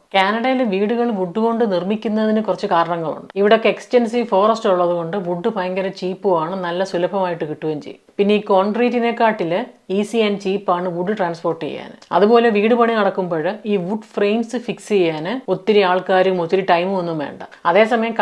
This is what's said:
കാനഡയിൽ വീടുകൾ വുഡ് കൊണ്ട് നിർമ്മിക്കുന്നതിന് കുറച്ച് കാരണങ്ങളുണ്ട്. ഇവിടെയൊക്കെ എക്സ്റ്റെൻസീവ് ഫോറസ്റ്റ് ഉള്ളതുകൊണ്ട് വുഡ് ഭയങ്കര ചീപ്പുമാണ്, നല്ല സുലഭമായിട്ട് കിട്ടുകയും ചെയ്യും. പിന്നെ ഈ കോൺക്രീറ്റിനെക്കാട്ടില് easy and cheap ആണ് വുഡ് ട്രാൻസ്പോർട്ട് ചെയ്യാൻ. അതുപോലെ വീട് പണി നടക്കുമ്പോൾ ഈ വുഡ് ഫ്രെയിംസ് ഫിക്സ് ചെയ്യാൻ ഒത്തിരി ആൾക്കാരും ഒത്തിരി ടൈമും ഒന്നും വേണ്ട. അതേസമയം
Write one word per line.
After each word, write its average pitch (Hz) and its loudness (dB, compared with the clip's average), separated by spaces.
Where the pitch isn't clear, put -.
കാനഡയിൽ 233 0
വീടുകൾ 226 0
വുഡ് 185 -2
കൊണ്ട് 226 0
നിർമ്മിക്കുന്നതിന് 214 0
കുറച്ച് 196 -4
കാരണങ്ങളുണ്ട്. 165 -2
ഇവിടെയൊക്കെ 214 4
എക്സ്റ്റെൻസീവ് 233 0
ഫോറസ്റ്റ് 220 2
ഉള്ളതുകൊണ്ട് 175 0
വുഡ് 175 -4
ഭയങ്കര 190 -4
ചീപ്പുമാണ്, 185 -2
നല്ല 175 -2
സുലഭമായിട്ട് 175 -2
കിട്ടുകയും 151 -6
ചെയ്യും. - -16
പിന്നെ 202 2
ഈ 202 2
കോൺക്രീറ്റിനെക്കാട്ടില് 220 0
easy 208 0
and 202 -2
cheap 196 -2
ആണ് 180 0
വുഡ് 180 -4
ട്രാൻസ്പോർട്ട് 170 -4
ചെയ്യാൻ. 135 -10
അതുപോലെ 233 4
വീട് 214 2
പണി 233 2
നടക്കുമ്പോൾ 185 0
ഈ 208 0
വുഡ് 196 -4
ഫ്രെയിംസ് 226 -2
ഫിക്സ് - -8
ചെയ്യാൻ 180 0
ഒത്തിരി 202 2
ആൾക്കാരും 185 2
ഒത്തിരി 180 0
ടൈമും 185 2
ഒന്നും 170 -4
വേണ്ട. - -8
അതേസമയം 220 2